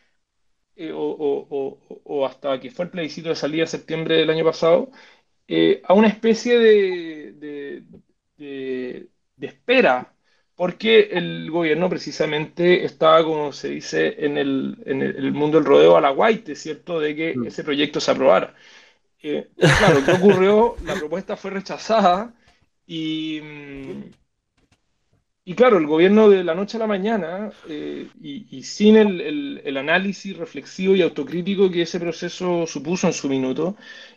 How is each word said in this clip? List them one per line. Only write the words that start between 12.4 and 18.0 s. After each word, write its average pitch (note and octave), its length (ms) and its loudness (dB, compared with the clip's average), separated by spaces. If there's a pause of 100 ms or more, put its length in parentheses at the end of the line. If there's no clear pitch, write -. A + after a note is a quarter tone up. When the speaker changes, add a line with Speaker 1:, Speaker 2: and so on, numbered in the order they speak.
Speaker 1:
estaba, D#3+ 400 4
como D3+ 300 -4
se - 160 -10
dice D3+ 460 -4 (100)
en D3 120 -2
el, C3+ 480 -4
en C3+ 160 -4
el, C3+ 160 -4
el C3+ 160 -4
mundo D3+ 240 0
del D3 80 4
rodeo, D3 320 8
a D#3+ 40 6
la C#3+ 80 4
guaite, E3 460 0
¿cierto?, D#3 440 -8
de D3+ 160 -4
que D#3+ 200 -6
Speaker 2:
Mm. A#2+ 120 -4
Speaker 1:
ese D3 160 -12
proyecto D3 360 -2
se C#3+ 120 0